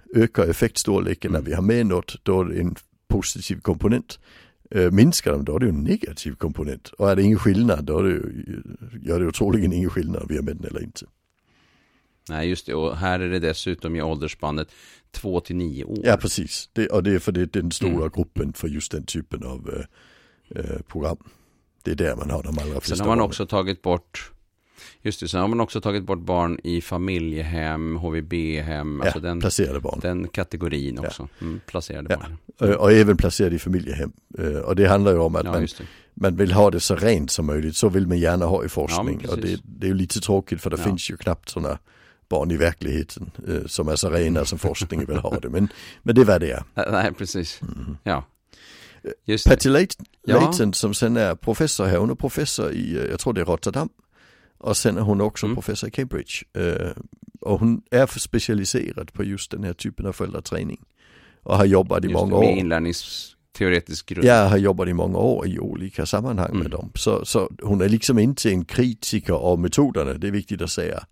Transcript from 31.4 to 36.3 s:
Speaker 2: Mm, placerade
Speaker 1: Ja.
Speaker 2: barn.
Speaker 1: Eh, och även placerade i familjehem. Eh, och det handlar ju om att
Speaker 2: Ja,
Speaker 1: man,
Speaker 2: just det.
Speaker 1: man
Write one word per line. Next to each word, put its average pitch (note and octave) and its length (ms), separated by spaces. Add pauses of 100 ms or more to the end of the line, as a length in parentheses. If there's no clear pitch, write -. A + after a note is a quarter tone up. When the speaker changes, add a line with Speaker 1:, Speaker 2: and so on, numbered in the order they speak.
Speaker 2:
Mm, E2 260
placerade D2 460
Speaker 1:
Ja. D#2 40
Speaker 2:
barn. D#2+ 540
Speaker 1:
Eh, F2+ 40
och G2 160
även G#2 260
placerade F2 380
i E2 40
familjehem. D2+ 520 (280)
Eh, D#2+ 80
och D2+ 280
det G2 120
handlar G2+ 240
ju F2 60
om E2 180
att D#2+ 100
Speaker 2:
Ja, F2 60
Speaker 1:
man, D#2 100
Speaker 2:
just - 160
det. - 60 (300)
Speaker 1:
man F#2+ 220